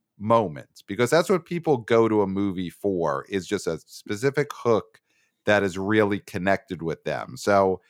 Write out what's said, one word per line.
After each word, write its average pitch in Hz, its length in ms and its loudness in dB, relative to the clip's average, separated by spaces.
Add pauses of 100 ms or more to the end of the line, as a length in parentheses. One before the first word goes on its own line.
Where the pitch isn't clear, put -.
(180)
moment? 101 680 0
Because 117 220 0
that's 170 200 2
what 180 140 0
people 165 320 -2
go 113 320 2
to 107 140 2
a 98 40 2
movie 95 440 -4
for, 82 580 -2
is 95 180 -4
just - 220 -4
a 80 180 -4
specific 131 680 -4
hook - 480 -2 (440)
that 104 180 4
is 95 160 -4
really 104 400 2
connected 92 640 -4
with 80 220 -6
them. 62 320 -8
So 98 540 2